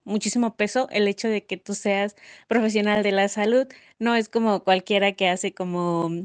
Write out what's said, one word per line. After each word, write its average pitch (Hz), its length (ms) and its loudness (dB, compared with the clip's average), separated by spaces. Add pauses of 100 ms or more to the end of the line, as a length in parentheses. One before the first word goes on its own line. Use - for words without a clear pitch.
muchísimo 220 520 -2
peso 254 340 0
el 208 180 2
hecho 202 200 -4
de 208 180 -2
que 190 100 -8
tú 202 180 -10
seas 202 420 -2 (320)
profesional 214 540 2
de 202 100 0
la 196 160 2
salud. 226 380 0 (320)
No 233 160 0
es 220 140 0
como 226 360 0
cualquiera 196 480 2
que 190 160 0
hace 185 260 -2
como, 175 560 -2 (140)